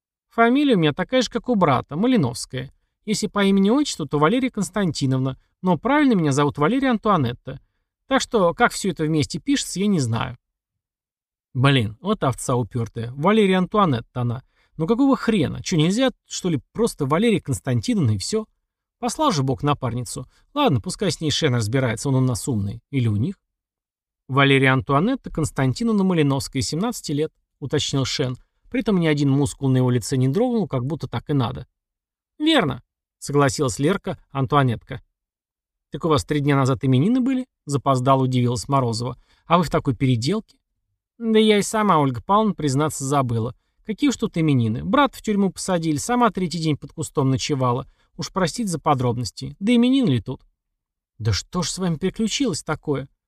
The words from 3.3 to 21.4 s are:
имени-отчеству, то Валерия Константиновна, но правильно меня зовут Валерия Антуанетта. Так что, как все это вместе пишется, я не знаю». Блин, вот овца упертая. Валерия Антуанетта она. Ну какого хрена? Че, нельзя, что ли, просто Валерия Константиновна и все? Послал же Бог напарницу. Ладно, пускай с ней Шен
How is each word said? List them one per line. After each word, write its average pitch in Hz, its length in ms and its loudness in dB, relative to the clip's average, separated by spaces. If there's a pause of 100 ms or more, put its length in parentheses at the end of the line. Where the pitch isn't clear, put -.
имени-отчеству, 196 640 2
то 151 120 -2
Валерия 233 320 2
Константиновна, 135 880 -2 (240)
но 180 140 2
правильно 277 380 2
меня 156 180 2
зовут 143 240 2
Валерия 247 340 2
Антуанетта. 143 720 -2 (460)
Так 262 140 2
что, 175 340 2
как 226 180 2
все - 180 -4
это 160 140 -4
вместе 156 340 -2
пишется, - 420 -4
я 202 60 0
не 196 140 2
знаю». 120 360 -4 (1160)
Блин, 127 480 2
вот 208 240 -4
овца 131 320 -2
упертая. 117 560 -6
Валерия 190 460 2
Антуанетта 175 640 0
она. 120 200 -4 (340)
Ну 160 100 -2
какого 247 300 2
хрена? 143 460 -2
Че, - 140 -2
нельзя, 196 340 2 (160)
что - 220 -6
ли, 151 120 -2 (120)
просто 196 340 -2
Валерия 185 340 2
Константиновна 127 720 -2
и 104 60 -2
все? 214 280 -4 (520)
Послал 285 320 -2
же 143 140 0
Бог 131 180 -4
напарницу. 127 640 -4 (260)
Ладно, 233 280 2
пускай 185 320 -4
с - 80 -8
ней 156 100 -2
Шен 135 240 0